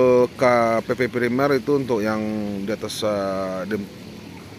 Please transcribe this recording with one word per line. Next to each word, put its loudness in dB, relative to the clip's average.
K -2
P -6
P -2
primer 2
itu 0
untuk 0
yang -2
di -4
atas, -6
eh, -2
dem-, -4